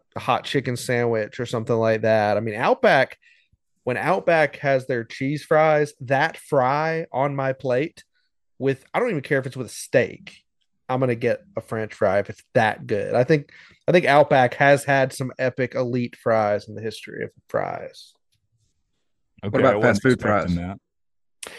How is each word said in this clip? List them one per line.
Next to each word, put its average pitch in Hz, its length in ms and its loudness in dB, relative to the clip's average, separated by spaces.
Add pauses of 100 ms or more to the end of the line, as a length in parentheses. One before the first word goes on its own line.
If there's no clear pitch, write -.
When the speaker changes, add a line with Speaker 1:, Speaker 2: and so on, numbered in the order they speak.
(160)
Speaker 1:
a - 40 -10
hot - 260 -2
chicken 127 320 -4
sandwich 117 640 -4
or 120 40 -6
something 113 300 -4
like 113 280 0
that. 107 340 2
I - 20 -2
mean, 110 160 -6
Outback, 156 600 2 (680)
when 120 140 -4
Outback 160 600 0
has 135 300 0
their 120 160 -4
cheese 135 400 -6
fries, 156 580 2
that 139 360 0
fry 151 760 0
on 139 240 -2
my 135 160 -4
plate 131 540 -4 (520)
with, 135 360 -4
I - 60 0
don't 247 100 -2
even 156 120 -4
care 139 180 0
if 127 60 -6
it's 131 120 -12
with 117 100 -8
a - 40 -16
steak, - 640 -2 (500)
I'm 131 140 -2
gonna 123 140 0
get 117 260 -2 (160)
a 110 40 -8
French 110 320 -8
fry 101 260 2
if 98 100 -4
it's - 140 -16 (100)
that 113 340 0
good. 101 280 -2
I 123 100 4
think, 151 260 0 (360)
I 147 40 4
think 170 140 6
Outback 139 500 4
has 143 300 4
had 135 260 2
some 127 280 -8
epic 127 360 -4
elite 123 400 -4
fries 107 540 0
in 107 60 -14
the 104 60 -12
history - 440 -10
of - 60 -12 (180)
fries. - 640 -6 (1300)
Speaker 2:
Okay, 101 80 -6
Speaker 3:
What 131 100 0
about 123 120 4
Speaker 2:
I 104 40 0
wasn't 113 200 4
Speaker 3:
fast - 60 -6
food 127 100 6
Speaker 2:
expecting 90 420 0
Speaker 3:
fries? - 0 -
Speaker 2:
that. 90 220 -6 (800)